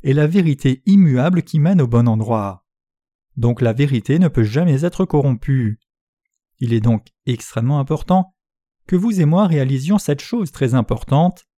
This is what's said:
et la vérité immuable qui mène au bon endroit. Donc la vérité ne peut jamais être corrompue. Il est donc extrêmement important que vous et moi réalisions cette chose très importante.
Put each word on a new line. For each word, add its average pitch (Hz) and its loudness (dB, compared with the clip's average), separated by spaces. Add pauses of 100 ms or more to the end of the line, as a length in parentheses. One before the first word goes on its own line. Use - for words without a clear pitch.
et 139 0
la 151 2
vérité 156 0
immuable 170 4
qui - -2
mène 170 2
au 127 2
bon 120 2
endroit. 107 -4 (720)
Donc 120 0
la 117 0
vérité 135 0
ne 180 4
peut 127 0
jamais 143 0
être 180 -2
corrompue. 131 -2 (800)
Il 117 -4
est 113 0
donc 110 0 (180)
extrêmement 123 -4
important 160 -2 (520)
que 180 -2
vous 196 0
et 151 4
moi 180 2
réalisions 143 0
cette 143 -4
chose 226 -6
très 123 -2
importante. 135 -2 (120)